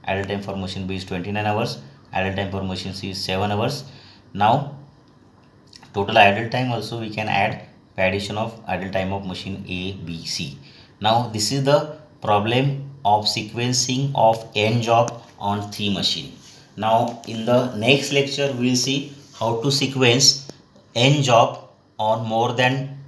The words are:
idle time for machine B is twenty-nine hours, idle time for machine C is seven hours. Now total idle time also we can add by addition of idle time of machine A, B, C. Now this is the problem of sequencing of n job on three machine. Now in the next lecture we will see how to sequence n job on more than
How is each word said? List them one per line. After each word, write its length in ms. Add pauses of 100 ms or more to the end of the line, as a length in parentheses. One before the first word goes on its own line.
idle 200
time 160
for 140
machine 320
B 80
is 100
twenty-nine 400
hours, 340 (320)
idle 240
time 160
for 120
machine 300
C 180
is 120
seven 280
hours. 320 (500)
Now 440 (1160)
total 240
idle 320
time 220
also 280
we 120
can 160
add 400 (280)
by 100
addition 320
of 300
idle 240
time 220
of 140
machine 400
A, 260
B, 320
C. 320 (420)
Now 280
this 240
is 120
the 340 (240)
problem 680 (160)
of 200
sequencing 880
of 400
n 260
job 400 (180)
on 320
three 220
machine. 400 (440)
Now 500
in 180
the 300
next 360
lecture 420
we 160
will 60
see 380 (260)
how 220
to 100
sequence 760 (480)
n 260
job 480 (300)
on 260
more 280
than 440 (100)